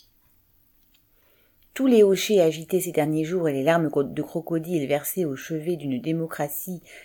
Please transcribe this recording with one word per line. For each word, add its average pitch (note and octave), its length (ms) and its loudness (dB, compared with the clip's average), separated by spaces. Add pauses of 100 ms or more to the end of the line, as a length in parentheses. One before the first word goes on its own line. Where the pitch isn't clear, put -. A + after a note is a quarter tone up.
(1700)
Tous C4+ 140 2
les A3+ 160 8
hochets G3 360 4
agités D#3+ 420 2
ces E3+ 100 -6
derniers D#3 340 0
jours E3 240 -2
et C#3+ 40 -2
les C3+ 100 -2
larmes E3 260 2
cro-, C#3+ 140 0
de C#3+ 180 -6
crocodile D#3+ 640 -4
versées D3 380 -2
au C#3 100 -4
chevet D#3+ 400 -6
d'une C#3 240 -4
démocratie D#3+ 840 -6 (220)